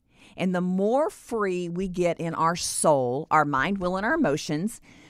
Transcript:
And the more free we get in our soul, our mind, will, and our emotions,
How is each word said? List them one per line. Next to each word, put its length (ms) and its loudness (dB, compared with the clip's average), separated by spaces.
And 180 0
the 60 0
more 500 2
free 580 -4
we 200 -4
get 320 0
in 120 -4
our 220 2
soul, 760 0
our 160 6
mind, 340 0
will, 180 -2
and 100 -2
our 80 0
emotions, 640 -2